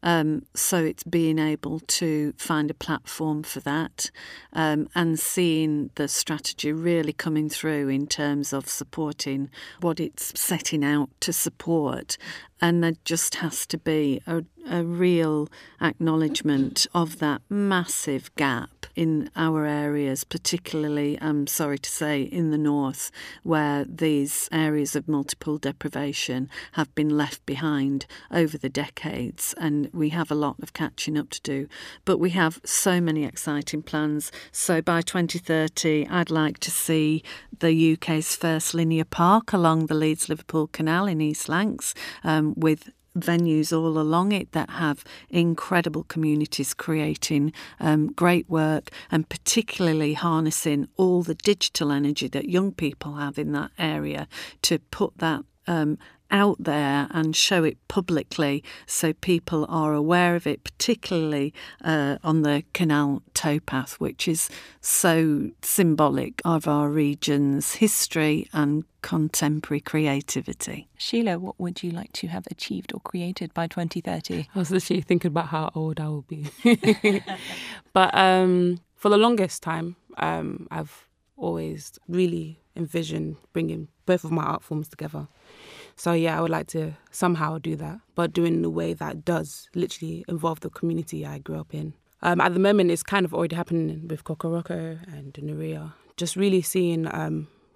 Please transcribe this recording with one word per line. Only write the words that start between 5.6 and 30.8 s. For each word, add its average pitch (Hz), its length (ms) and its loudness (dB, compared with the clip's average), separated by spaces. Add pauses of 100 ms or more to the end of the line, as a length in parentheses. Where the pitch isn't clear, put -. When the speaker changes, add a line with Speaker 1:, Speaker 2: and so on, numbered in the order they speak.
Speaker 1:
the 143 140 -2
strategy - 640 -4
really 160 400 0
coming 151 360 -2
through 147 400 -2
in 135 180 0
terms 143 460 -2
of 139 160 -4
supporting 143 840 -6 (300)
what 170 200 0
it's - 380 -6
setting 156 460 -2
out 147 260 2 (100)
to 175 120 -2
support. 151 840 -2 (440)
And 170 220 4
there 165 120 2 (100)
just - 320 -2
has - 300 -6
to 160 120 -4
be 147 480 0
a, 165 160 -2 (260)
a 175 140 0
real 165 680 2 (320)
acknowledgement 156 1120 0
of 165 240 0
that 147 320 0
massive 185 840 -2
gap 135 340 -2 (240)
in 160 420 0
our 160 300 0
areas, 147 580 0
particularly, 151 960 -2
I'm 147 260 0
sorry 143 320 -2
to - 120 -8
say, 151 320 -2
in 165 300 0
the 151 60 2
north, 143 520 0 (320)
where 147 420 2
these 151 680 0
areas 151 420 0
of 143 140 -4
multiple 151 500 -2
deprivation 139 880 -4 (240)
have 151 220 -2
been 151 220 2
left 147 280 -2
behind 139 600 -2 (240)
over 160 260 0
the 139 120 -4
decades, - 880 -6
and 147 340 0
we 156 180 0
have 170 200 -2
a 147 60 0
lot 147 260 -2
of - 100 -12
catching - 460 -4